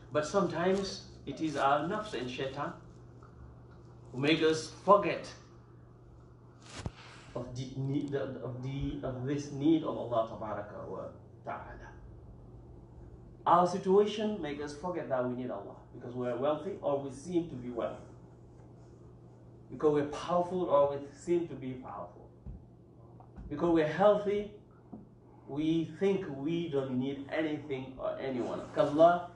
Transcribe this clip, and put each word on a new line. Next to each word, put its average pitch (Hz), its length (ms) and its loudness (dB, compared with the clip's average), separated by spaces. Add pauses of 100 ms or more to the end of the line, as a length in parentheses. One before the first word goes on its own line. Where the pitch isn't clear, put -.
(140)
But 151 120 0
sometimes 185 840 0 (180)
it 143 160 -8
is 156 160 -2
our 143 240 4
nafs 208 320 -4
and 127 180 -4
shaitan 131 400 -6 (1400)
who 127 80 -6
make 156 220 4
us 156 300 2 (140)
forget 185 420 6 (2000)
of 123 220 -8
the 127 180 -6
need, 139 400 -2
of 123 480 -6
the, 139 400 -4
of 123 220 -4
this 143 260 -4
need 147 320 6
of 110 140 -2
Allah 113 340 0
Tabaraka 101 560 -8
wa 92 160 -8 (400)
Ta'ala. - 460 -10 (1600)
Our 175 220 8
situation 202 720 4
makes 147 220 -4
us 147 140 -8
forget 165 320 -4
that 127 180 2
we 123 80 -2
need 123 160 -6
Allah - 240 -10 (180)
because 123 220 -12
we 123 120 -4
are 120 100 -2
wealthy 151 440 -2
or 143 200 0
we 139 100 -8
seem 170 380 -2
to 135 60 -10
be 123 140 -8
wealthy. 113 340 -4 (1700)
Because 147 240 2
we're 147 120 2
powerful 175 600 0
or 143 260 6
we 143 60 -4 (200)
seem 175 320 0
to 139 60 -10
be 131 180 -8
powerful. - 480 -12 (1300)
Because 170 220 2
we're 160 120 6
healthy, 202 640 4 (1000)
we 156 500 0
think 196 260 2 (120)
we 165 320 -2
don't 131 280 0
need 135 320 -2
anything 147 720 -4
or - 180 -4
anyone. - 440 -4 (140)
كلا 160 600 6